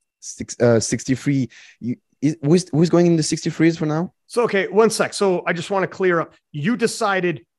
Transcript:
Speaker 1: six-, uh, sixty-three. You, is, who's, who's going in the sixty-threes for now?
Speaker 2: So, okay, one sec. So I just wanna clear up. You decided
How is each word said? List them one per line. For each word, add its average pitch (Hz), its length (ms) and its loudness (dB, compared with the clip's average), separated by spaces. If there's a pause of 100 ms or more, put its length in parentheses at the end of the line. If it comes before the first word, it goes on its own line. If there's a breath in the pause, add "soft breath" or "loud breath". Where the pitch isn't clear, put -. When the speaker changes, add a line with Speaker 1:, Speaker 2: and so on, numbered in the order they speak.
(200)
Speaker 1:
six-, - 400 -12
uh, 120 200 4
sixty-three. 131 680 -2 (320 loud breath)
You, 120 160 -6 (240)
is, 151 200 -2
who's, 175 280 2
who's 160 200 2
going 175 180 4
in 170 100 4
the 151 60 0
sixty-threes 165 540 0
for 160 80 -4
now? 156 280 -4 (140)
Speaker 2:
So, 233 160 -2
okay, 196 240 0
one 214 220 4
sec. 185 240 -2
So 185 320 0
I 175 80 0
just 165 160 -8
wanna 190 180 -2
clear 180 340 0
up. 156 120 -8 (180 soft breath)
You 165 260 -4
decided 190 680 -2 (140)